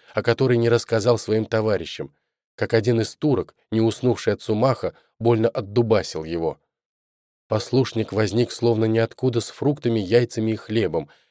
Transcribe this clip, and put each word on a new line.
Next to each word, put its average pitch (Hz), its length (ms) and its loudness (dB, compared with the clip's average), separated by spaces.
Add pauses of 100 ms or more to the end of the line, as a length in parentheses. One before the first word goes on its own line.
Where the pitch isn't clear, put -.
(160)
о 107 80 -2
которой 123 340 2
не 117 120 2
рассказал 113 500 2
своим 110 260 0
товарищам, 98 640 -4 (440)
как - 180 -4
один 113 280 2
из - 140 -6
турок, 127 380 -2 (160)
не 110 120 0
уснувший 113 520 0
от 98 80 -8
сумаха, 110 540 0 (240)
больно 113 280 4
отдубасил 104 760 0
его. 80 360 -4 (920)
Послушник 110 600 -2
возник 107 360 0
словно 113 360 0
ниоткуда 113 560 0
с - 80 -6
фруктами, 120 500 -2
яйцами 110 520 0
и 110 40 -2
хлебом, 90 540 -2 (220)